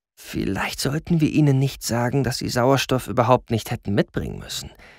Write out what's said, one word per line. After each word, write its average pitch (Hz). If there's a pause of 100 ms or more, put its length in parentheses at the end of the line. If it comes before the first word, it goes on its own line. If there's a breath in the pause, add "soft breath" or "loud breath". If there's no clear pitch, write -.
(200)
Vielleicht -
sollten 156
wir 151
ihnen 143
nicht 135
sagen, 120
dass 123
sie 110
Sauerstoff 127
überhaupt 123
nicht 113
hätten 110
mitbringen 76
müssen. - (280 soft breath)